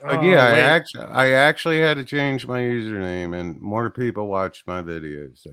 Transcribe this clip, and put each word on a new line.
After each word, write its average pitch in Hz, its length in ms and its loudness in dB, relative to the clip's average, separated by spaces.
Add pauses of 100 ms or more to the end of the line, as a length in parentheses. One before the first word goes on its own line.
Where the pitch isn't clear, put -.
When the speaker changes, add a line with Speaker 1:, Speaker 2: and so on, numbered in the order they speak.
Speaker 1:
But 143 180 0
Speaker 2:
oh, - 20 2
Speaker 1:
yeah, 165 240 8
I 117 80 6
Speaker 2:
wait. - 80 6
Speaker 1:
actu-, 156 400 2
I 131 300 2
actually 156 500 2
had 151 160 2
to 131 80 -8
change 139 420 -2
my 123 140 -4
username, 95 760 -4
and 87 220 -8
more 110 300 -4
people 107 380 -6
watched 95 380 -4
my 90 160 -8
videos 76 720 -12